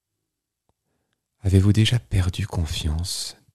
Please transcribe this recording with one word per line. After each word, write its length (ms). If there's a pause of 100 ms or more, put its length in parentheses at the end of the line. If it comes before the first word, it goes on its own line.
(1400)
Avez-vous 320
déjà 260
perdu 480
confiance 920 (180)